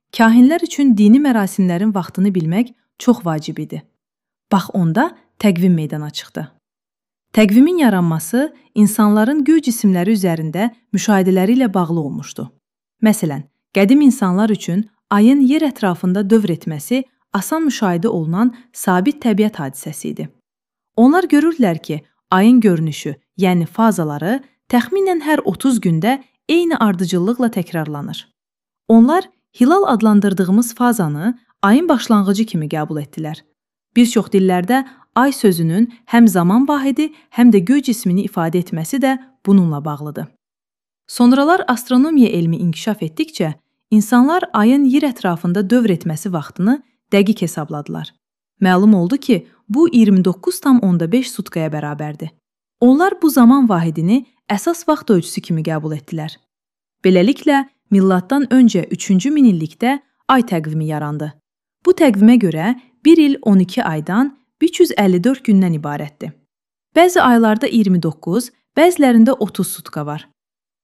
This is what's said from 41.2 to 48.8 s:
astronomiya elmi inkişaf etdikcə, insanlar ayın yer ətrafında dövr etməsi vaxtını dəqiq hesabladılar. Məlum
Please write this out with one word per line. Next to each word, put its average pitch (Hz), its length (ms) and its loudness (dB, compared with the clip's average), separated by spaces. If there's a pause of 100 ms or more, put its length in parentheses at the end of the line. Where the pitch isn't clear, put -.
astronomiya 254 600 2
elmi 165 280 -2
inkişaf 180 440 -4
etdikcə, 160 520 -6 (380)
insanlar 247 520 2 (100)
ayın 247 320 2
yer 285 240 2
ətrafında 185 600 -4
dövr 226 260 2
etməsi 165 380 -6
vaxtını 190 480 -4 (300)
dəqiq 202 300 2
hesabladılar. 156 720 -10 (480)
Məlum 190 320 4